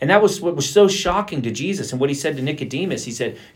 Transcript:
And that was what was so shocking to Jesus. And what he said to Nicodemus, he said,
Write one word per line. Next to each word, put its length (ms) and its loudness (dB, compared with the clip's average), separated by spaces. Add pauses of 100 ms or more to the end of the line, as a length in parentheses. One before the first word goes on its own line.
And 100 0
that 120 6
was 200 4
what 140 -2
was 120 -2
so 200 8
shocking 540 -2
to 80 -4
Jesus. 420 -6
And 80 -4
what 100 4
he 40 -2
said 220 -4
to 60 -6
Nicodemus, 600 -4
he 80 -8
said, 240 -4 (200)